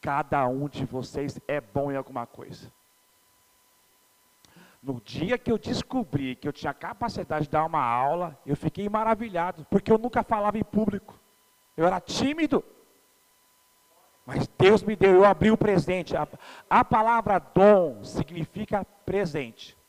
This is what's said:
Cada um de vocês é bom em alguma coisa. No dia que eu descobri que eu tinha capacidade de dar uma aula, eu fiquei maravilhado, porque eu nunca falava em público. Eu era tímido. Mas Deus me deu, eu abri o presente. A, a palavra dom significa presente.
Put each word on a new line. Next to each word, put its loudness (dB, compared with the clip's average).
Cada -2
um -4
de -8
vocês -8
é -4
bom -6
em -4
alguma -8
coisa. -20
No -10
dia -6
que -4
eu 0
descobri -6
que -10
eu -4
tinha -8
capacidade -6
de -12
dar 0
uma -2
aula, -2
eu -2
fiquei -6
maravilhado, -4
porque 2
eu 6
nunca -2
falava -2
em -2
público. -4
Eu 2
era 2
tímido. -2
Mas -4
Deus 6
me -4
deu, 6
eu 10
abri 4
o 2
presente. 0
A, -2
a 6
palavra 2
dom 4
significa -6
presente. -6